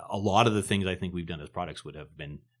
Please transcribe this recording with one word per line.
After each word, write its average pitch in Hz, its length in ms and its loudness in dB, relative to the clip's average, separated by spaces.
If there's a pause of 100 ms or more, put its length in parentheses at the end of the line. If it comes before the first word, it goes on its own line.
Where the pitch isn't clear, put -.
(120)
a 104 60 -2
lot 101 280 6
of 110 80 6
the 104 80 2
things 98 240 0
I 92 100 0
think 90 180 -6
we've 87 120 -4
done 82 160 -8
as 73 80 -12
products 85 360 -8
would 73 100 -14
have 76 200 -16
been 73 240 -12 (220)